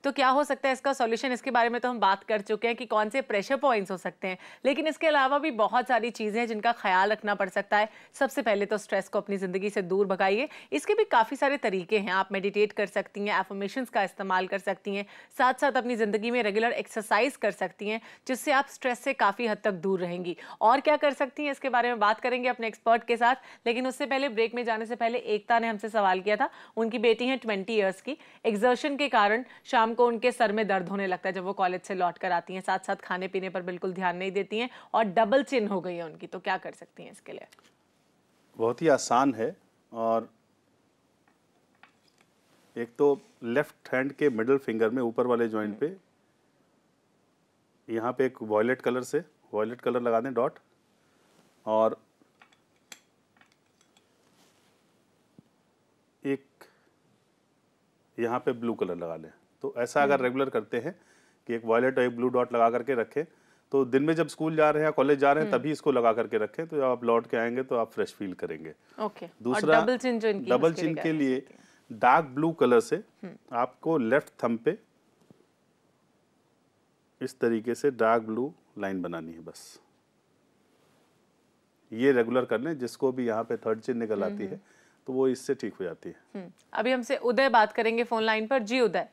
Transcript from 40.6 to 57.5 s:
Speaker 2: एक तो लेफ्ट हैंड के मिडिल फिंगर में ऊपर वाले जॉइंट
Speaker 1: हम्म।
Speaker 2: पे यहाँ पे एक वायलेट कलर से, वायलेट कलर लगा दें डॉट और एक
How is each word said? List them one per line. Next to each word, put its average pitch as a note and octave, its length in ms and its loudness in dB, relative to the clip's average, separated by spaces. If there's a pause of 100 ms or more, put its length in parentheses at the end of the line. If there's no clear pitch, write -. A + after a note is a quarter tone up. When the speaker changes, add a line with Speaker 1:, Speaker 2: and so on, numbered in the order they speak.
Speaker 2:
एक A#2 200 -8
तो C#3+ 240 4 (220)
लेफ्ट B2+ 500 -2
हैंड C3+ 200 0
के D3 160 2
मिडिल A#2+ 280 2
फिंगर A2+ 320 0
में B2+ 140 -2
ऊपर A#2+ 240 0
वाले A#2 200 2
जॉइंट G#2+ 360 -4
Speaker 1:
हम्म। F3+ 120 -4
Speaker 2:
पे - 20 -20 (2000)
यहाँ A#2 200 -2
पे C3 120 2
एक B2+ 160 -4
वायलेट A2+ 400 2
कलर B2 200 0
से, C#3+ 220 -4 (300)
वायलेट A2+ 280 -4
कलर B2 200 0
लगा A2+ 200 2
दें C3 120 -8
डॉट B2 260 -2 (1080)
और A2 360 2 (4000)
एक C3+ 200 -4 (1700)